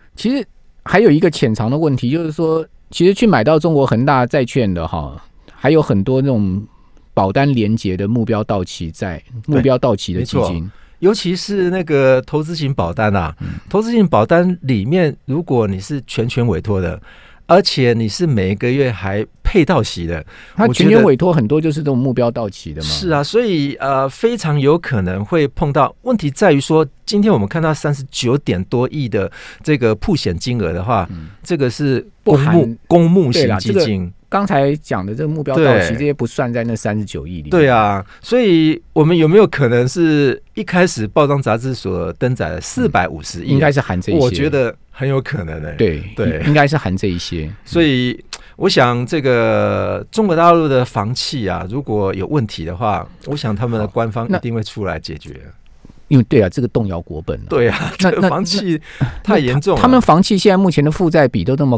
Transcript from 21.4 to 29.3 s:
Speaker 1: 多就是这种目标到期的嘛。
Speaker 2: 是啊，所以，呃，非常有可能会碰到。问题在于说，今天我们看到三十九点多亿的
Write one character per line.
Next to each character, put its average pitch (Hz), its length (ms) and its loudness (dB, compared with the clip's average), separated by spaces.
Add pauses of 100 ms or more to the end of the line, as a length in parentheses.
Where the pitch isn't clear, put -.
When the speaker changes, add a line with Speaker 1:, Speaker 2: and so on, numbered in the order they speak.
Speaker 1:
多 180 120 0
就 160 120 0
是 151 80 -4
这 151 60 -4
种 135 120 0
目 131 160 0
标 120 160 0
到 117 180 -6
期 - 240 -14
的 156 80 -12
嘛。 151 80 -8
Speaker 2:
是 180 200 -4
啊， 147 160 0
所 226 200 0
以， 151 300 -2
呃， 135 340 -2
非 233 280 -2
常 147 240 -2
有 143 180 4
可 113 240 -2
能 92 220 -4
会 151 240 0
碰 143 240 -4
到。 135 200 2 (100)
问 247 140 -2
题 147 140 -4
在 180 220 2
于 139 80 2
说， 156 260 2 (180)
今 208 160 -2
天 208 120 4
我 - 40 4
们 110 120 0
看 170 120 -4
到 156 140 0
三 147 180 -2
十 139 160 -6
九 127 300 -2
点 92 280 -2
多 127 220 -2
亿 139 200 -6
的 95 200 -2 (360)